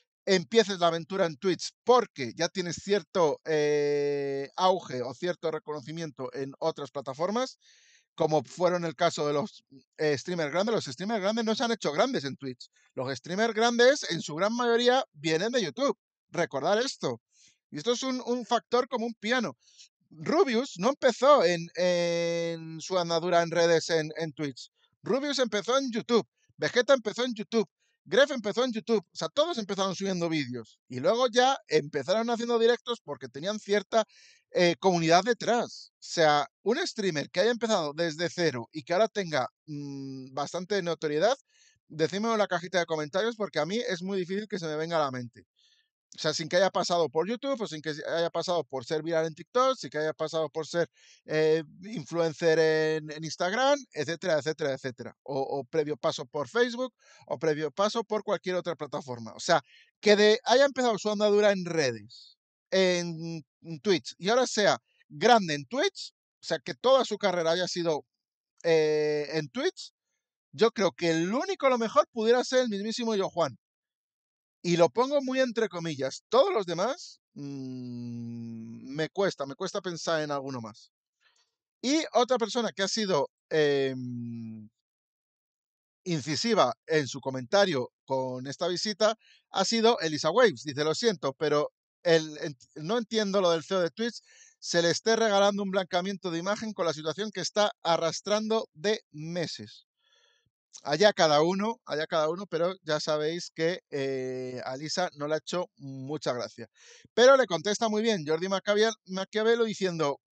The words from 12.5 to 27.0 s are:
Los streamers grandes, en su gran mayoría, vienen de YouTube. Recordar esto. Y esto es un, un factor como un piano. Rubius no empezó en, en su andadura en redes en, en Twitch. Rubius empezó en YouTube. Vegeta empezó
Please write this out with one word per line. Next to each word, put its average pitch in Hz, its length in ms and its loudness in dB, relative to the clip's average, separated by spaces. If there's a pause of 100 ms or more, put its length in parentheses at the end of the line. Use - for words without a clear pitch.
Los 131 220 -4
streamers 214 360 -2
grandes, 240 580 4
en 170 100 -4
su 151 140 -8
gran 196 180 0
mayoría, 240 600 2
vienen 160 400 0
de 247 100 0
YouTube. 214 340 -2 (340)
Recordar 165 480 0
esto. 180 420 -4 (500)
Y 143 60 -10
esto 220 160 -2
es 240 100 -6
un, 254 220 -4
un 240 200 -4
factor 240 440 0
como 233 160 -4
un 233 80 -6
piano. 214 420 -2 (540)
Rubius 240 680 0
no 202 100 0
empezó 262 560 4
en, 170 200 0 (100)
en 170 1080 -2
su 185 180 -2
andadura 170 420 2
en 165 100 0
redes 170 380 4
en, 160 280 0
en 160 160 -6
Twitch. 143 360 -8 (380)
Rubius 269 300 0
empezó 233 400 0
en 269 140 -2
YouTube. 214 360 0 (300)
Vegeta 233 380 2
empezó 220 300 -2